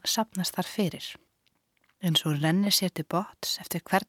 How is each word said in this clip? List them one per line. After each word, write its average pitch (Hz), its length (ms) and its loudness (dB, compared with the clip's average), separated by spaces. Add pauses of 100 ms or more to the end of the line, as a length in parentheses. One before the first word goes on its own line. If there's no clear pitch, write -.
safnast - 500 -2
þar - 140 -2
fyrir. 160 380 -2 (920)
Eins 165 240 2
og 156 80 2
hún 147 120 2
rennir 190 300 4
sér 185 200 2
til 156 140 -6
botns - 520 -4
eftir - 240 -6
hver 196 240 2